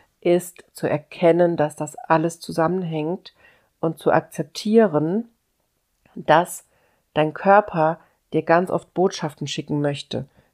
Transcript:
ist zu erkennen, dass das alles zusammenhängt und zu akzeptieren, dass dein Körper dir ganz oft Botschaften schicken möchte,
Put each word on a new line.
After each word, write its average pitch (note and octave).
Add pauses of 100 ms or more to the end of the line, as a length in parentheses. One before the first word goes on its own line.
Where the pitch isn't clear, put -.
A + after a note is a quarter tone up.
(220)
ist F3 (100)
zu -
erkennen, E3+
dass D3+
das -
alles D#3+
zusammenhängt E3 (460)
und D#3+
zu D3+
akzeptieren, F3 (840)
dass E3+ (480)
dein D3+
Körper F3 (340)
dir D#3
ganz E3+
oft -
Botschaften E3+
schicken D3
möchte, C#3 (280)